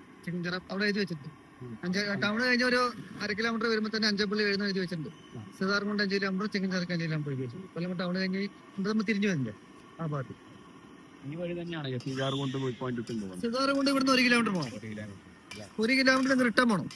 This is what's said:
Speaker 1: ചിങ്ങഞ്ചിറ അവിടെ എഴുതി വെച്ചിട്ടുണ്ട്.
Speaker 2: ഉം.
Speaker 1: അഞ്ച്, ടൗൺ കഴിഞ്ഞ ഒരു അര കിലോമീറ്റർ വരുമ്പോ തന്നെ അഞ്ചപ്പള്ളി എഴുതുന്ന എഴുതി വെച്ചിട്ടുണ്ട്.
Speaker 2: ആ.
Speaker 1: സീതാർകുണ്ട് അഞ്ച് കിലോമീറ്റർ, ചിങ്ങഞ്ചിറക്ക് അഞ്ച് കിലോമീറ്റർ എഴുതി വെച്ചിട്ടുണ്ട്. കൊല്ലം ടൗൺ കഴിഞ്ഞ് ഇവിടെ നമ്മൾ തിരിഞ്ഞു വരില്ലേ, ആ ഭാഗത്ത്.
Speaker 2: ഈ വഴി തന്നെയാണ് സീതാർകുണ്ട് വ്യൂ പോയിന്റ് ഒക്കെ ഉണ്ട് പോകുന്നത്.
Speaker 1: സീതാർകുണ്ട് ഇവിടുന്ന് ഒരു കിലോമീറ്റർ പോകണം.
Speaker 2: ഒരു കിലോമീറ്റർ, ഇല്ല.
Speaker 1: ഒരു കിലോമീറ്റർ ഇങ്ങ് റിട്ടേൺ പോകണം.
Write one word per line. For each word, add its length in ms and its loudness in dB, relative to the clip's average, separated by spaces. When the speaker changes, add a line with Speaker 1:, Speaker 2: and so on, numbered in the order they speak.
Speaker 1:
ചിങ്ങഞ്ചിറ 300 -4
അവിടെ 160 0
എഴുതി 140 2
വെച്ചിട്ടുണ്ട്. 300 -6
Speaker 2:
ഉം. 220 -12
Speaker 1:
അഞ്ച്, 160 0
ടൗൺ 180 2
കഴിഞ്ഞ 300 4
ഒരു 100 6
അര 160 -2
കിലോമീറ്റർ 340 0
വരുമ്പോ 220 0
തന്നെ 160 2
അഞ്ചപ്പള്ളി 360 2
എഴുതുന്ന 220 2
എഴുതി 140 0
വെച്ചിട്ടുണ്ട്. 300 -4
Speaker 2:
ആ. 40 -10
Speaker 1:
സീതാർകുണ്ട് 460 0
അഞ്ച് 120 0
കിലോമീറ്റർ, 380 0
ചിങ്ങഞ്ചിറക്ക് 400 -2
അഞ്ച് 120 0
കിലോമീറ്റർ 260 -2
എഴുതി 120 -2
വെച്ചിട്ടുണ്ട്. 300 -10
കൊല്ലം 280 -4
ടൗൺ 200 -2
കഴിഞ്ഞ് 180 0
ഇവിടെ 160 -2
നമ്മൾ 180 0
തിരിഞ്ഞു 220 2
വരില്ലേ, 220 -2
ആ 60 -2
ഭാഗത്ത്. 280 -4
Speaker 2:
ഈ 120 -8
വഴി 200 -4
തന്നെയാണ് 460 -4
സീതാർകുണ്ട് 560 -2
വ്യൂ 180 -2
പോയിന്റ് 220 -2
ഒക്കെ 120 -8
ഉണ്ട് 120 -4
പോകുന്നത്. 180 -6
Speaker 1:
സീതാർകുണ്ട് 480 2
ഇവിടുന്ന് 240 4
ഒരു 100 6
കിലോമീറ്റർ 300 4
പോകണം. 240 -2
Speaker 2:
ഒരു 120 -10
കിലോമീറ്റർ, 300 -10
ഇല്ല. 100 -12
Speaker 1:
ഒരു 160 2
കിലോമീറ്റർ 360 4
ഇങ്ങ് 160 4
റിട്ടേൺ 220 4
പോകണം. 240 0